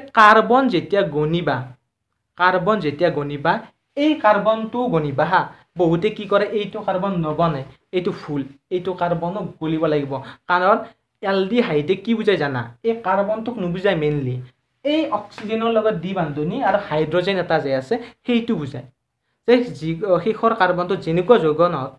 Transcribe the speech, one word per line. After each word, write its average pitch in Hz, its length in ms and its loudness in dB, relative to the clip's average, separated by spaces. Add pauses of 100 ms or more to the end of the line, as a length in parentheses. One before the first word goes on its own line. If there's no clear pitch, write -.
(140)
কাৰ্বন 220 560 6
যেতিয়া 196 320 0
গণিবা, 156 560 -2 (800)
কাৰ্বন 185 420 2
যেতিয়া 151 300 0
গণিবা, 143 440 -2 (420)
এই 302 200 2
কাৰ্বনটো 220 720 2
গণিবা 151 380 0
হা। 175 160 2 (360)
বহুতে 170 320 2
কি 214 180 -8
কৰে, 202 180 2
এইটো 208 360 -6
কাৰ্বন 190 360 -4
নগণে, 156 440 -2 (300)
এইটো 185 200 -2
ভুল, 147 300 -8 (280)
এইটো 185 240 -4
কাৰ্বনো 175 460 -4 (220)
গলিব 160 240 -2
লাগিব। 143 280 -2 (360)
কাৰণ 185 280 2 (440)
এলডিহাইডে 190 760 0
কি 208 180 0
বুজাই 208 240 2
জানা? 139 240 -2 (220)
এই 226 180 0
কাৰ্বনটোক 208 560 -2
নুবুজায় 180 380 -2
মেইনলি, 147 400 -2 (480)
এই 302 260 0
অক্সিজেনৰ 220 640 -4
লগত 220 220 2
দ্বি 175 200 -6
বান্ধনি 160 500 -4
আৰু 196 140 2 (120)
হাইড্ৰজেন 175 480 0
এটা 170 220 0
যে 139 160 -4
আছে, 131 200 -2 (300)
সেইটো 233 300 0
বুজায়। 135 320 -10 (600)
যে 240 160 8
যি-, 165 380 -6 (220)
শেষৰ 226 320 0
কাৰ্বনটো 180 400 0
যেনেকুৱা 180 420 4
যৌগ 156 240 2
নহওক 143 380 0